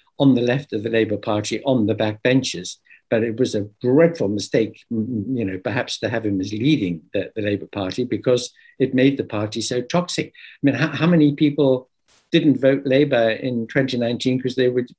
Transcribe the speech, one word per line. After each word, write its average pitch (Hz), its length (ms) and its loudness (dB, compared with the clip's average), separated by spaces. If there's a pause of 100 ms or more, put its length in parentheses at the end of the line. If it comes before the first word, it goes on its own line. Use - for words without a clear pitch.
(180)
on 139 160 6
the 120 60 2
left 123 320 -2
of 107 100 -4
the 113 60 -4
Labour 107 300 0
Party, 104 460 -4
on 123 220 2
the 107 80 0
backbenches. 107 840 -2 (340)
But 113 140 2
it 113 160 -4
was 123 160 0
a 104 120 -4 (140)
dreadful 135 460 2
mistake, 107 640 -2
m-, 110 360 -4
m-, 131 80 -4
you 117 80 -2
know, 95 140 -6
perhaps 117 400 -4
to 110 100 -4
have 113 160 -4
him 101 160 -2
as 104 120 -6
leading 107 500 0 (100)
the, 95 220 -6
the 107 80 -6
Labour 101 240 -4
Party, 98 380 -6
because 123 480 -2 (260)
it 131 160 0
made 135 220 4
the - 80 -4
party 107 360 -6
so 123 220 -4
toxic. - 460 -4
I - 340 -20
mean, 135 140 2
how, 156 120 0
how 151 200 -2
many 151 260 6
people 143 540 2 (420)
didn't 147 300 4
vote 135 260 2
Labour 131 440 4
in 117 360 -4
twenty 131 300 -2
nineteen 120 440 -2
'cause 127 140 -4
they 127 140 2
were 123 180 0 (120)